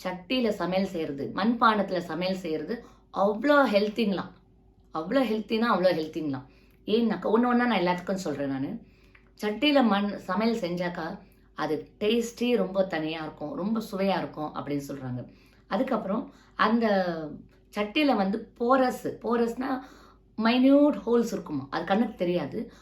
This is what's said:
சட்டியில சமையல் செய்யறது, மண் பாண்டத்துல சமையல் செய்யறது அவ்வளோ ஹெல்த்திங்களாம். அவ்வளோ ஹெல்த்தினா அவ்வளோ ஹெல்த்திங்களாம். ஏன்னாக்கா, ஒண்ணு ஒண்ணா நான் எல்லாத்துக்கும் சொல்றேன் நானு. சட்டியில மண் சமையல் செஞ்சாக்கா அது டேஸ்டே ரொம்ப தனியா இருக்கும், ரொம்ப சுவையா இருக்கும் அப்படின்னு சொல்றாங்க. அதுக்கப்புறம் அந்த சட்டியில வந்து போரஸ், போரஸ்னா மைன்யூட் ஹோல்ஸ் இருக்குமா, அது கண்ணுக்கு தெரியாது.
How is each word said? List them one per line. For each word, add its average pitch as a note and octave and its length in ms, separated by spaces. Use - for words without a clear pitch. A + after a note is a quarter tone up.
சட்டியில G#3+ 460
சமையல் F#3 380
செய்யறது, D3 460
மண் A3+ 260
பாண்டத்துல G#3 380
சமையல் F3 400
செய்யறது D#3 480
அவ்வளோ C4 600
ஹெல்த்திங்களாம். G#3 580
அவ்வளோ F#3 300
ஹெல்த்தினா A3 500
அவ்வளோ F3+ 200
ஹெல்த்திங்களாம். D#3 520
ஏன்னாக்கா, G#3 400
ஒண்ணு A3+ 200
ஒண்ணா A#3+ 200
நான் A3 140
எல்லாத்துக்கும் F3+ 340
சொல்றேன் C#3+ 340
நானு. C#3 340
சட்டியில C4 440
மண் G3+ 320
சமையல் G#3+ 420
செஞ்சாக்கா F3 600
அது D3+ 320
டேஸ்டே A#3 560
ரொம்ப F#3+ 280
தனியா D#3+ 380
இருக்கும், D3+ 320
ரொம்ப G#3+ 280
சுவையா F#3+ 260
இருக்கும் D3+ 380
அப்படின்னு C#3+ 320
சொல்றாங்க. B2+ 380
அதுக்கப்புறம் A3 640
அந்த G#3 520
சட்டியில B3 400
வந்து G3+ 240
போரஸ், B3 680
போரஸ்னா A#3 720
மைன்யூட் B3+ 680
ஹோல்ஸ் A#3 260
இருக்குமா, D#3+ 380
அது E3 160
கண்ணுக்கு G3 300
தெரியாது. F3 560